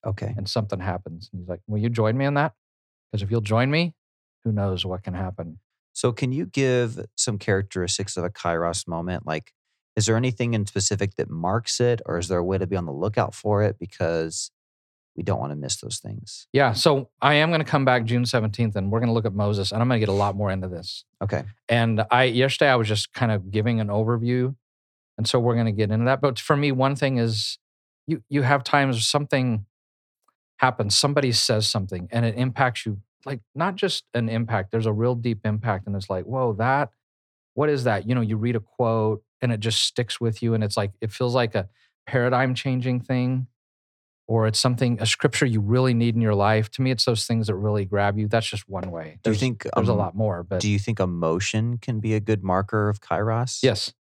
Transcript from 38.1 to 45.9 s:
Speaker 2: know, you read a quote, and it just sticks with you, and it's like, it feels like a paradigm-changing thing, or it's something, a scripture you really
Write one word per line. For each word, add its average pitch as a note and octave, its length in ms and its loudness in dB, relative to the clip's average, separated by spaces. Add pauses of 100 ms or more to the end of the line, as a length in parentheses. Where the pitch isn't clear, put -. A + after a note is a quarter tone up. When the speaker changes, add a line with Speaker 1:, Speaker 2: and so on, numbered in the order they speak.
Speaker 2:
know, B2 60 2
you A2 160 0
read A#2 200 0
a G#2+ 40 -2
quote, A2+ 640 0 (200)
and B2 100 0
it G#2+ 80 -2
just A2 220 0
sticks - 380 -2
with A2+ 220 -2
you, A2+ 120 2
and G#2+ 100 2
it's G2+ 120 -2
like, G2 240 0
it G#2+ 120 -4
feels B2 220 -2
like A#2+ 200 2
a G2 140 -2 (380)
paradigm-changing B2+ 960 0
thing, B2+ 480 0 (800)
or A2+ 180 4
it's A2 120 0
something, B2 420 0
a A2+ 60 0
scripture - 380 2
you A2+ 160 2
really B2 320 4